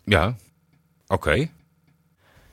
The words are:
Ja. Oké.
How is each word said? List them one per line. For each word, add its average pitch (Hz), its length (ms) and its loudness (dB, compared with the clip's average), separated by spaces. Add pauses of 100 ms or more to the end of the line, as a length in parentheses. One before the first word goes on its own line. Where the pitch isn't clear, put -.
Ja. 101 320 2 (680)
Oké. 95 420 0 (1040)